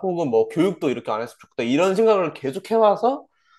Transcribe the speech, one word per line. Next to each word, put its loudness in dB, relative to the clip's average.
혹은 -4
뭐 2
교육도 -2
이렇게 -6
안 -4
했으면 -12
좋겠다. -8
이런 2
생각을 2
계속 -8
해와서 2